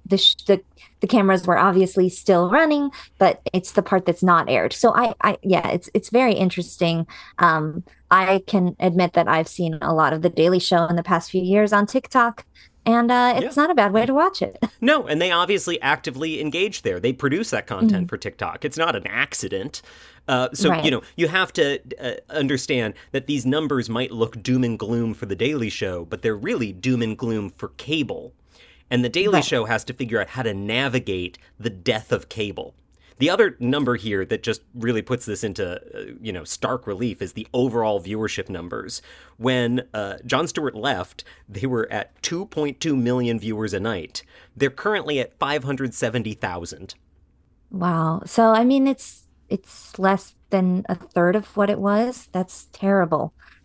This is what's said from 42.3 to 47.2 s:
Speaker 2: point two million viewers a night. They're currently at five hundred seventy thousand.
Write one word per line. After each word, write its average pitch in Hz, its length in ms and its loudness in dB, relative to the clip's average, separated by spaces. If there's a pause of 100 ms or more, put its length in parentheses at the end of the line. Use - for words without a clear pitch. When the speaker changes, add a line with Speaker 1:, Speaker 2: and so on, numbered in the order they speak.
Speaker 2:
point 147 340 -4
two 151 160 0
million 120 420 0
viewers 107 360 -4
a 98 40 -4
night. 95 440 -6 (340)
They're 139 140 0
currently 156 500 -2
at - 180 -8
five 143 260 -2
hundred 135 280 -4
seventy 113 400 -4
thousand. 90 600 -10 (760)